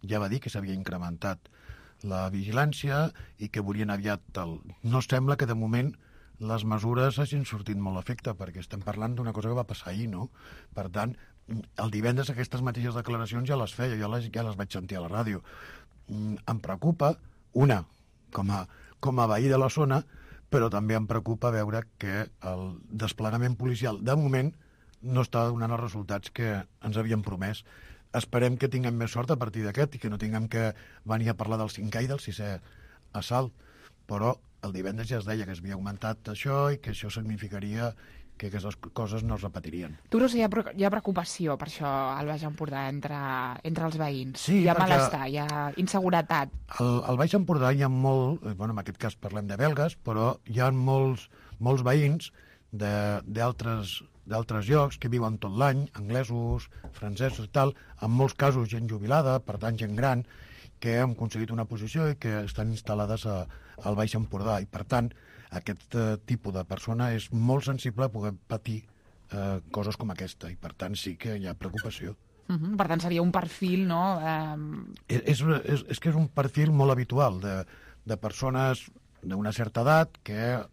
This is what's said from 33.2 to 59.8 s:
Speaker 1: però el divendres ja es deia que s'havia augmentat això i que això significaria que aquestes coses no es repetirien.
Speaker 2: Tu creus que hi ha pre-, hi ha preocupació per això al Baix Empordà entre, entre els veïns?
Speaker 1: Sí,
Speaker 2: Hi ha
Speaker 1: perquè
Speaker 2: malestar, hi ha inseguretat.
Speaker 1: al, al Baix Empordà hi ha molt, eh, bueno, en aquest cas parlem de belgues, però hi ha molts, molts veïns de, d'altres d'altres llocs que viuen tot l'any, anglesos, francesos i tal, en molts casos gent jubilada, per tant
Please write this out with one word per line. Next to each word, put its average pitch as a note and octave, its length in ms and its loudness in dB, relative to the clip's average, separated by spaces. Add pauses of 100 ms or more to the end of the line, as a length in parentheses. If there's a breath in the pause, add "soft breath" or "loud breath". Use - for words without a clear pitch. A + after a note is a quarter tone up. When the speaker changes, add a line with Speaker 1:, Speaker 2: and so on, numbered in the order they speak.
Speaker 1:
però G#2 220 2 (340)
el F#2+ 80 -6
divendres G2 320 -4
ja A#2 140 -2
es G2+ 80 -6
deia G#2+ 180 -2
que F#2 80 -6
s'havia F#2+ 240 -8
augmentat G2+ 540 -6
això C#3 420 2
i C#3 80 -8
que A2+ 80 -6
això G#2 240 -6
significaria G#2+ 800 -4 (460 soft breath)
que G#2 120 -6
aquestes G#2 240 -6 (160)
coses A2 320 -4
no A2+ 160 -2
es F#2+ 80 -6
repetirien. E2 480 -8 (160)
Speaker 2:
Tu A3 80 4
creus B3 160 4
que A#3 80 4
hi - 60 6
ha - 20 0
pre-, G#3+ 240 -2
hi G3 80 0
ha G3 80 6
preocupació F3+ 720 0
per D3+ 80 -8
això C#3+ 240 -2 (220)
al D3 180 -2
Baix D3+ 160 -6
Empordà C#3 400 -4
entre, C#3+ 320 -4 (480)
entre E3 160 0
els D#3+ 160 -2
veïns? C3 480 -4
Speaker 1:
Sí, F#3+ 140 8
Speaker 2:
Hi F3 40 8
ha E3+ 60 8
Speaker 1:
perquè F3+ 240 6
Speaker 2:
malestar, C3+ 320 2
hi C#3+ 80 -2
ha D3 240 -2 (160)
inseguretat. F3 800 2 (240)
Speaker 1:
al, B2 240 4
al B2+ 160 4
Baix E3+ 160 2
Empordà D3 320 4
hi C#3 160 4
ha C3 60 2
molt, C3+ 500 4
eh, G#2 160 -6
bueno, A2 160 -2
en G#2 80 -4
aquest F#2 160 -8
cas G#2+ 160 -4
parlem G2+ 320 -6
de G2+ 160 -2
belgues, D3 320 2
però A2+ 380 0 (180)
hi A2 80 0
ha C3 160 6
molts, C3 560 2 (320 loud breath)
molts B2+ 240 4
veïns D3 460 4 (400 soft breath)
de, G#2 500 0
d'altres A2+ 800 -2 (280)
d'altres A2 400 -2
llocs C#3+ 320 4
que B2+ 80 -2
viuen A2+ 300 0
tot G2+ 180 -8
l'any, C#3 380 4
anglesos, A#2 720 -2 (240 loud breath)
francesos G#2 560 -4
i - 40 -20
tal, C#3 200 6 (300 loud breath)
en A2 100 2
molts C3 220 4
casos B2+ 340 4
gent A#2 220 -2
jubilada, C3 500 2
per G2+ 180 -6
tant A2 220 0